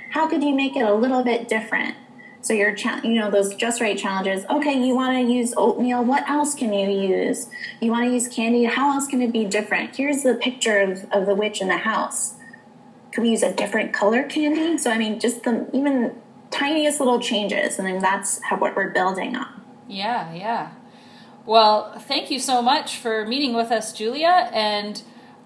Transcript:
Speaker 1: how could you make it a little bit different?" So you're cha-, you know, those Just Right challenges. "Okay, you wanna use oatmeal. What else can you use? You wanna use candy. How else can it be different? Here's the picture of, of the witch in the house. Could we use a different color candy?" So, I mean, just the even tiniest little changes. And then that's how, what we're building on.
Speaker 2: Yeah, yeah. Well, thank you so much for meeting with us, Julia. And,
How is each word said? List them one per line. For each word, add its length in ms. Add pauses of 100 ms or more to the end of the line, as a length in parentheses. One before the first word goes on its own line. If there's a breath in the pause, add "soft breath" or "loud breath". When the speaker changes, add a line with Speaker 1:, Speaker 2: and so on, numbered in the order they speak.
(100)
Speaker 1:
how 160
could 160
you 120
make 220
it 80
a 100
little 280
bit 240
different?" 480 (460 loud breath)
So 140
you're 200
cha-, 280
you 120
know, 160
those 240
Just 260
Right 160
challenges. 540
"Okay, 260
you 180
wanna 260
use 360
oatmeal. 480
What 240
else 260
can 180
you 160
use? 600 (320 loud breath)
You 120
wanna 180
use 160
candy. 380
How 280
else 140
can 160
it 100
be 120
different? 520
Here's 260
the 120
picture 460
of, 320
of 140
the 80
witch 260
in 80
the 100
house. 560 (760 loud breath)
Could 100
we 80
use 120
a 100
different 400
color 320
candy?" 540
So, 120
I 80
mean, 220
just 240
the 280
even 480 (300)
tiniest 480
little 220
changes. 580
And 80
then 140
that's 420
how, 140
what 180
we're 160
building 460
on. 260 (240)
Speaker 2:
Yeah, 460
yeah. 380 (760 loud breath)
Well, 520
thank 320
you 80
so 220
much 380
for 260
meeting 300
with 180
us, 220
Julia. 580
And, 500 (440 loud breath)